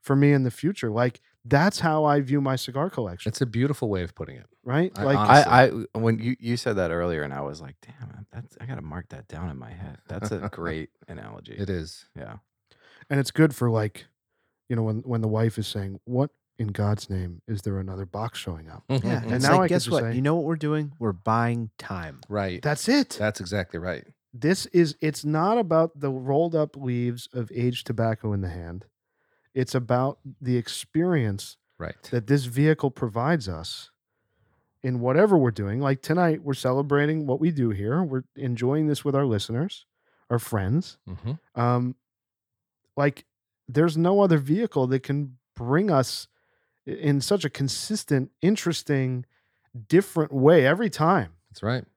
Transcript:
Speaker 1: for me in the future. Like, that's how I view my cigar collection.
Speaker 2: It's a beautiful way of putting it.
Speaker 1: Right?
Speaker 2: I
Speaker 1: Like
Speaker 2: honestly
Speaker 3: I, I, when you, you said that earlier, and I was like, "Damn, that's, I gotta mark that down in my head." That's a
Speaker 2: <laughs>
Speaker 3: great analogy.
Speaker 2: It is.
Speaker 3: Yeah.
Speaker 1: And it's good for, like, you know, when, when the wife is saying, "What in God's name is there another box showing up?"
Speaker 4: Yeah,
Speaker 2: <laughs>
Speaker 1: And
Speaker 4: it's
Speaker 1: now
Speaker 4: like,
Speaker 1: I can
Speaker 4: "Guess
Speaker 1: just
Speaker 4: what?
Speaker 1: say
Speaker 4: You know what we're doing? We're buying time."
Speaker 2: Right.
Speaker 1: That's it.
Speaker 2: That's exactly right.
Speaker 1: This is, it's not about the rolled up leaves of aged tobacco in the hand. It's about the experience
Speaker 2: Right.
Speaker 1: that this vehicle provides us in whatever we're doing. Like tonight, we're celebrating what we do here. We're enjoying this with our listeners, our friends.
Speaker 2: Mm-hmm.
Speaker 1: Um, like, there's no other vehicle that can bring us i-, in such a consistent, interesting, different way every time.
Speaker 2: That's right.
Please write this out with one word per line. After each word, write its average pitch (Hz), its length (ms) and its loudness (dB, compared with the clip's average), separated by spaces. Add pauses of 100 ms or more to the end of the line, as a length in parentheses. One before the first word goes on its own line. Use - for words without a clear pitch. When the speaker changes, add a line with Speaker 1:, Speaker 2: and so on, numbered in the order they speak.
Speaker 1:
for 139 140 0
me 143 160 6
in 135 120 4
the 123 80 0
future. 147 380 -4
Like, 120 300 0 (240)
that's 147 360 4
how 156 260 2
I 147 160 4
view 139 200 0
my 135 140 0
cigar 135 340 -4
collection. 101 400 -6
Speaker 2:
It's - 120 -4
a 131 40 4
beautiful 120 440 -2
way 92 140 -2
of 85 120 -10
putting 69 220 -12
it. - 100 -20 (160)
Speaker 1:
Right? 151 320 0
Speaker 2:
I 101 80 -4
Speaker 1:
Like 139 140 4
Speaker 2:
honestly 127 340 8
Speaker 3:
I, 127 140 10
I, 117 40 2 (300)
when 113 200 2
you, 120 200 -4
you 117 180 -2
said 113 200 -2
that 87 140 0
earlier, 85 300 -2
and 71 120 -6
I 69 80 -8
was 73 200 -10
like, 69 140 -16 (100)
"Damn, - 460 -18
that's, - 280 -18
I - 60 -14
gotta 127 160 -12
mark 80 280 -12
that - 180 -18
down 85 240 -10
in 69 60 -12
my 62 120 -16
head." 87 280 -14 (100)
That's 104 240 -8
a 98 80 -6
Speaker 2:
<laughs> 87 120 -8
Speaker 3:
great 80 380 -8 (180)
analogy. 90 480 -16
Speaker 2:
It 101 140 -6
is. 82 360 -8 (120)
Speaker 3:
Yeah. 71 200 -16 (760)
Speaker 1:
And 139 80 2
it's 131 100 -2
good 156 240 4
for, 120 160 0
like, 107 380 -2 (600)
you 123 80 -2
know, 113 60 0
when, 110 200 -2
when 117 200 -4
the 110 60 0
wife 110 320 0
is 104 80 -4
saying, 98 380 -8
"What 127 260 -2 (260)
in 107 120 -4
God's 101 420 -2
name 90 360 -6
is 107 140 -6
there 98 160 -4
another 95 300 -8
box 107 320 -8
showing 80 280 -10
up?" - 220 -18
Speaker 4:
Yeah, 135 80 0
Speaker 2:
<laughs> - 60 -2 (200)
Speaker 1:
And 113 100 -4
Speaker 4:
it's 127 120 0
Speaker 1:
now 147 60 6
Speaker 4:
like, 180 80 8
Speaker 1:
I 180 80 4
can 175 80 2
Speaker 4:
"Guess 175 80 0
Speaker 1:
just 117 80 -4
Speaker 4:
what? 147 100 2
Speaker 1:
say 117 140 -2
Speaker 4:
You 131 80 0
know 147 100 2
what 165 120 -2
we're 165 100 -2
doing? 151 420 -4
We're 113 140 -2
buying 117 680 0
time." 90 500 -12
Speaker 2:
Right. 98 360 -4
Speaker 1:
That's 147 260 -2
it. 277 200 2 (100)
Speaker 2:
That's 107 200 -2
exactly 90 400 -4
right. 85 240 -6 (300)
Speaker 1:
This 151 340 0
is, 165 320 4
it's 156 240 -4
not 165 360 0
about 160 400 0
the 139 100 -4
rolled 139 460 0
up 151 200 0
leaves 120 580 -4
of 120 200 -6
aged 123 320 -2
tobacco 113 480 -2
in 98 80 -2
the 90 80 -4
hand. 85 360 -10 (680)
It's 131 220 -2
about 127 420 0 (240)
the 123 160 0
experience 139 1000 -2 (200)
Speaker 2:
Right. 80 180 -10 (160)
Speaker 1:
that 120 160 -2
this 143 180 4
vehicle 139 460 2
provides 120 560 -2
us 85 440 -10 (920)
in 127 160 -2
whatever 165 380 6
we're 127 140 6
doing. 104 280 -2
Like 135 220 0
tonight, 165 420 2
we're 143 100 -2
celebrating 143 720 0
what 127 140 0
we 170 120 2
do 131 180 0
here. 107 340 -2
We're 131 220 -4 (100)
enjoying 135 520 0
this 147 180 -2
with 139 100 0
our 139 100 2
listeners, 117 600 -4 (440)
our 120 100 2
friends. 110 580 -2 (120)
Speaker 2:
Mm-hmm. 113 500 -10
Speaker 1:
Um, 123 360 2 (1040)
like, 143 280 0 (440)
there's 151 280 2
no 180 240 4
other 170 160 6
vehicle 147 500 0
that 127 160 0
can 139 340 -4 (180)
bring 147 340 0
us - 380 2 (600)
i-, 139 40 -8
in 143 300 0
such 185 240 0
a 135 40 -2
consistent, - 840 -2 (100)
interesting, 139 840 0 (600)
different 160 460 2
way 139 340 8
every 185 220 2
time. 151 420 2 (180)
Speaker 2:
That's - 140 -14
right. 113 220 -2 (120)